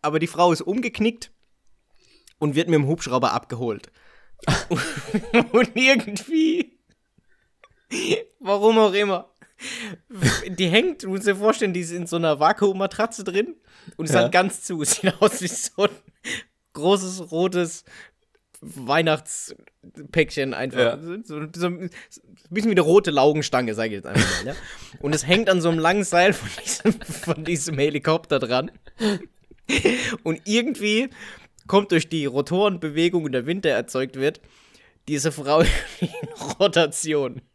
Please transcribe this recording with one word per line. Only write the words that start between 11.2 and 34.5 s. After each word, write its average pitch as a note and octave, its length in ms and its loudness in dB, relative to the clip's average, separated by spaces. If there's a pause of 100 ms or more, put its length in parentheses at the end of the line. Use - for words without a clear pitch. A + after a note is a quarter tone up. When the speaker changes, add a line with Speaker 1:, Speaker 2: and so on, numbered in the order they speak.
Speaker 1:
dir G3 80 2
vorstellen, G#3+ 360 0
die F3+ 80 -4
ist E3+ 120 -8
in F3 160 -8
so E3+ 80 -4
einer D#3 240 0
Vakuummatratze G3 840 0
drin G3+ 320 -4 (420)
und D#3+ 100 -6
ist - 80 0
Speaker 2:
Ja. - 80 6
Speaker 1:
halt B2 100 0
ganz F#3 320 2
zu. E3 200 -6
<laughs> - 0 -
Sieht - 380 0
aus - 200 2
wie F3+ 40 -6
so - 380 -4
ein G3+ 60 2 (840)
großes F#3 580 0
rotes F3 540 -2 (760)
Weihnachtspäckchen D3 1900 -4
einfach. B2+ 260 -6
Speaker 2:
Ja. A#2 200 2
Speaker 1:
So, E3+ 220 -12
so, D3+ 320 -10
so F3 120 -4
ein F3 240 -6 (600)
bisschen G#3+ 200 0
wie G3 40 0
eine F3+ 60 6
rote F3 320 6
Laugenstange, C3+ 640 4
sag A2+ 120 -2
ich A2 60 -4
jetzt G2 140 -8
einfach - 380 0
mal. B2 100 -8
Ja? - 20 -12 (420)
Und D3 160 -2
es C#3 100 -2
hängt F#3+ 240 2
an F#3 120 2
so E3 80 2
einem E3 100 2
langen F3+ 240 2
Seil F3+ 300 4
von - 160 -6 (160)
diesem, - 360 -2
von D#3 440 -6
diesem D#3+ 340 -4
Helikopter D3+ 640 0
dran. B2+ 320 -2 (1500)
Und E3 220 -4
irgendwie A3+ 640 0 (580)
kommt G3+ 240 2
durch D#3+ 160 2
die D#3 180 -2
Rotorenbewegung E3+ 960 0
und C#3+ 80 -4
der B2+ 140 -2
Wind, F#3 180 -4
der D#3 120 2
erzeugt C3 400 -4
wird, C3+ 240 -2 (640)